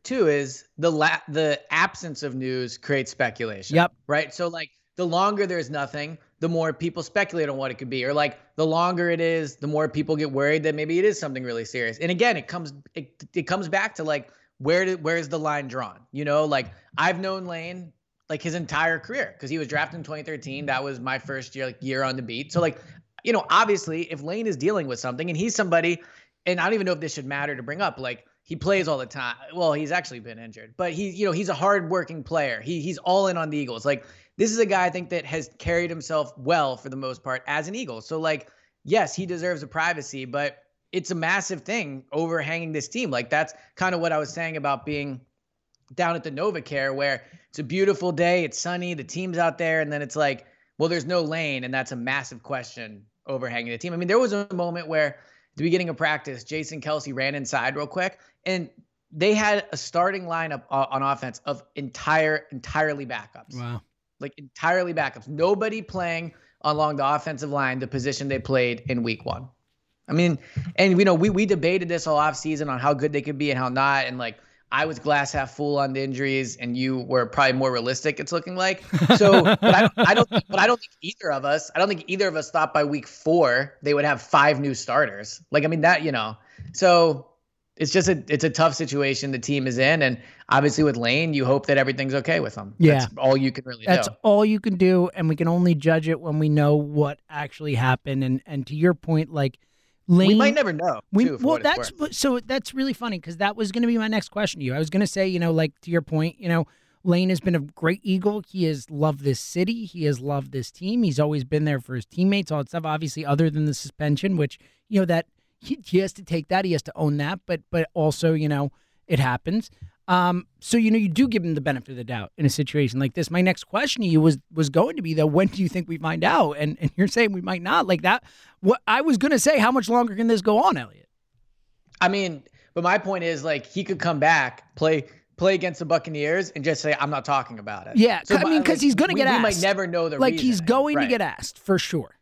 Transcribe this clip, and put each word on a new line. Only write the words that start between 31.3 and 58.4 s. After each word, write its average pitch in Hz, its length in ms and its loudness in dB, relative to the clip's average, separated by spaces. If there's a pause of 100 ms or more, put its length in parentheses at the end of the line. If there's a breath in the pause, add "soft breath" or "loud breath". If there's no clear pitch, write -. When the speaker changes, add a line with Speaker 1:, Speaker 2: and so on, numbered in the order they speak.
Speaker 1:
he's 185 160 -2
a 175 40 -2
hardworking 170 720 0
player. 135 380 -2
He, 160 180 -6
he's 156 200 -6
all 190 280 2
in 180 100 -2
on 160 120 -4
the 151 80 -6
Eagles. 120 280 -8
Like, 143 200 0 (320 soft breath)
this 220 140 2
is 226 80 -2
a 226 60 6
guy, 185 200 2
I 180 40 2
think, 180 200 -8
that 165 160 -4
has 143 320 -6
carried 170 320 -2
himself 156 480 -4
well 139 400 0
for 139 120 -14
the 131 60 -10
most 131 280 -8
part 127 240 -6
as 151 200 -4
an 202 80 -10
Eagle. 143 260 -10
So, 160 180 -8
like, 160 300 -4 (360 soft breath)
yes, 180 300 2
he 185 100 -4
deserves 170 380 -6
a 135 40 -14
privacy, 156 560 -4
but 139 400 -6 (300)
it's 185 180 -6
a 180 40 -4
massive 175 460 -4
thing 151 520 -8
overhanging 165 580 -4
this 147 160 -6
team. 226 240 -6
Like, 120 180 -4
that's 156 240 0 (220 soft breath)
kind 185 180 -2
of 170 60 -2
what 165 140 0
I 151 40 0
was 147 140 -4
saying 165 240 -6
about 139 300 -4
being 143 340 -6 (760)
down 170 200 0
at 156 80 -8
the 160 80 -10
NovaCare, 139 640 -4
where 139 300 -2 (240 soft breath)
it's - 100 -12
a 151 40 -6
beautiful 180 500 0
day, 170 320 2
it's 120 140 -8
sunny, 175 340 -6
the 143 100 -8
team's 175 340 -6
out 165 200 0
there, 160 240 0
and 147 100 -4
then 147 100 -4
it's 139 140 -10
like, 143 300 -2 (320 soft breath)
well, 160 100 0
there's 165 180 -2
no 175 160 0
Lane, 151 440 -4
and 127 80 -6
that's 131 180 -4
a 131 60 -8
massive 131 460 -6
question 117 600 -10 (220)
overhanging 120 460 -6
the 117 60 -6
team. 175 140 -8
I 165 60 -6
mean, 175 100 -4
there 214 120 2
was 247 120 0
a 202 220 -4
moment 175 340 -4
where 156 200 0
at 143 100 -8 (400 soft breath)
the 143 60 -4
beginning 170 260 0
of 139 80 -8
practice, 147 460 -4
Jason 156 360 -10
Kelce 143 340 -6
ran 135 220 -2
inside 135 400 -4
real 147 120 -6
quick, 185 320 -4 (260 soft breath)